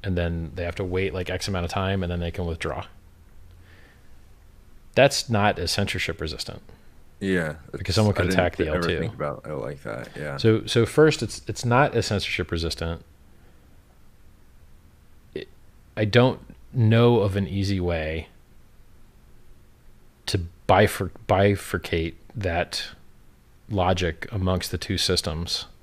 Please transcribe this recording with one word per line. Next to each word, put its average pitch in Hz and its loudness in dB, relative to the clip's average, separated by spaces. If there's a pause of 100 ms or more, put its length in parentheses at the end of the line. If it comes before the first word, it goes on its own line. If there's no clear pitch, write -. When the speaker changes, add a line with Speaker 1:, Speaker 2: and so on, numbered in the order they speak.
Speaker 1:
and 92 -2
then 85 -2
they 87 -6
have 85 -4
to 101 -4
wait, 92 -2
like, 90 -4
X 90 -4
amount 92 -2
of 82 -6
time, 95 0
and 87 -2
then 87 -4
they 85 -4
can 90 -6
withdraw. 80 -6 (2000)
That's - 4
not 104 2
as 85 -2
censorship - -4
resistant. - -8 (580)
Speaker 2:
Yeah, 87 0 (160)
Speaker 1:
Because - -4
someone 107 6
Speaker 2:
it's, - 0
I - 2
Speaker 1:
can 85 2
Speaker 2:
didn't 92 2
Speaker 1:
attack 90 0
the 82 0
Speaker 2:
ever 78 -2
Speaker 1:
L 87 -2
two. 85 -2
Speaker 2:
think 85 -4
about 73 -8
it 78 -8
like 67 -8
that, 58 -10
yeah. 73 -8
Speaker 1:
So, 110 4
so 117 2
first, 151 4
it's, - -8
it's - -8
not 123 2
as 117 0
censorship - -4
resistant. 82 -4 (2250)
It, - -10 (480)
I 113 2
don't 120 6 (340)
know 120 6
of 98 2
an 101 0
easy 98 0
way 82 -2 (2000)
to 92 -2 (260)
bifur-, 98 4 (160)
bifurcate 92 0 (200)
that 87 -4 (800)
logic 90 0
amongst 92 -2
the 92 -4
two 92 -4
systems. 85 -2 (180)